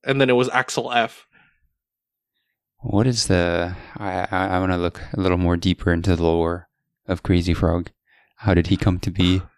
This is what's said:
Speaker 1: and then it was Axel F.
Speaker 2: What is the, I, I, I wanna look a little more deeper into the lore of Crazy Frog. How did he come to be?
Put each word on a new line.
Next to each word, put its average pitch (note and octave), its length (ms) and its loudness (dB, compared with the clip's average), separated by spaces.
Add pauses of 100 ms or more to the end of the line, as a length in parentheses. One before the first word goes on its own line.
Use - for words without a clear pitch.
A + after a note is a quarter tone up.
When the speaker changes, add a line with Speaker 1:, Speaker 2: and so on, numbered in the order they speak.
Speaker 1:
and C#3 180 0
then C3 80 4
it B2+ 40 4
was B2+ 160 2
Axel B2+ 420 -2
F. A#2 340 -2 (1500)
Speaker 2:
What A#2 280 0
is A#2 200 -2
the, F2 480 0 (220)
I, F#2 340 -6
I, F#2+ 240 -2
I F#2 40 0
wanna F#2 180 0
look F2 240 -4 (120)
a G2+ 60 -6
little F2+ 180 2
more F2 200 2
deeper F2 340 0
into F2 240 2
the E2 80 -2
lore E2+ 460 0 (380)
of F#2 160 -6
Crazy F2 300 2
Frog. E2+ 360 0 (480)
How G2+ 160 0
did E2+ 140 4
he F#2+ 100 2
come F2+ 220 0
to - 120 -6
be? F2+ 300 2 (160)